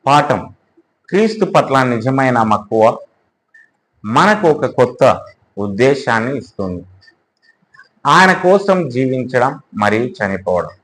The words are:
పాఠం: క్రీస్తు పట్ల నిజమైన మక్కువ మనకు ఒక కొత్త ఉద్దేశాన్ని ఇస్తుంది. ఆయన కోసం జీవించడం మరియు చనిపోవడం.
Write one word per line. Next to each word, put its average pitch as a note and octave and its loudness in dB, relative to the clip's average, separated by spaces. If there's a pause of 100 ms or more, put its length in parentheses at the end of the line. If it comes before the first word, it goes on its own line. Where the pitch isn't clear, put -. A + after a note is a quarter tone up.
పాఠం: C#3 2 (680)
క్రీస్తు A3 0
పట్ల C3+ 0 (100)
నిజమైన B2+ -2 (140)
మక్కువ G#2+ 0 (1200)
మనకు F3+ 0
ఒక D3 -2 (100)
కొత్త B2+ 2 (540)
ఉద్దేశాన్ని A#2 -2
ఇస్తుంది. F2+ -10 (1200)
ఆయన F3+ 4
కోసం F#3 2 (120)
జీవించడం B2+ -2 (280)
మరియు A2 0 (100)
చనిపోవడం. F#2 -4